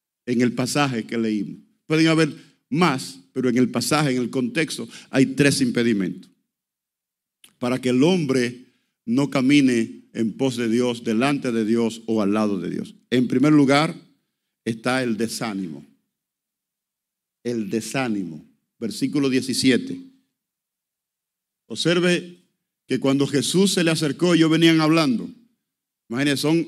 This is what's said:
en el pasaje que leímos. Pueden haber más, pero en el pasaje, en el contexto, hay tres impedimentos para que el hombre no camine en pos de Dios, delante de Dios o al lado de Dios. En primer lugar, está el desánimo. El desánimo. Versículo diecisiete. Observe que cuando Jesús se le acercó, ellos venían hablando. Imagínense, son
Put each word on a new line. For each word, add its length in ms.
en 160
el 120
pasaje 520
que 140
leímos. 400
Pueden 220
haber 280
más, 480
pero 160
en 100
el 100
pasaje, 460
en 20
el 140
contexto, 580
hay 160
tres 340
impedimentos 680
para 200
que 100
el 120
hombre 720
no 240
camine 840
en 220
pos 200
de 140
Dios, 340
delante 480
de 140
Dios 420
o 160
al 100
lado 260
de 120
Dios. 240
En 160
primer 260
lugar, 420
está 380
el 140
desánimo. 680
El 260
desánimo. 760
Versículo 500
diecisiete. 720
Observe 800
que 100
cuando 300
Jesús 460
se 100
le 80
acercó, 420
ellos 160
venían 300
hablando. 500
Imagínense, 340
son 240